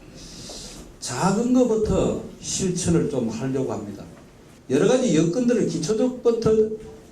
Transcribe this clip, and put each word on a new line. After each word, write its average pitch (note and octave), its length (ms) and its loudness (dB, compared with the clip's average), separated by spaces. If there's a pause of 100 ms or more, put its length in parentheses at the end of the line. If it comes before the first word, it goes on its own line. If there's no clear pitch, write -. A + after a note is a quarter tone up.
(1000)
작은 G3+ 560 0
것부터 A3 720 2 (160)
실천을 E3+ 680 0
좀 B2 200 -2
하려고 C3 440 -4
합니다. G2+ 300 -10 (680)
여러 D3+ 200 4
가지 B3 280 4
여건들을 G#3+ 520 2
기초적부터 A3+ 800 0 (600)